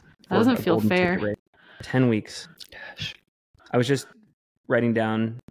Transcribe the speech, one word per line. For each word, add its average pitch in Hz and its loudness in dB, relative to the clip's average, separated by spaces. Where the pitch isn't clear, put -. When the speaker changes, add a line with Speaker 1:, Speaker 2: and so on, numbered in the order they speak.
Speaker 1:
That - -18
Speaker 2:
for 185 -2
Speaker 1:
doesn't 233 4
Speaker 2:
a - -6
Speaker 1:
feel 170 2
Speaker 2:
golden 214 2
ticket 180 2
Speaker 1:
fair. 104 -4
Speaker 2:
race. 104 -4
Ten 127 2
weeks. - -4
Speaker 3:
Gosh. - -14
Speaker 2:
I 127 2
was 120 2
just 135 0
writing 120 2
down 113 -2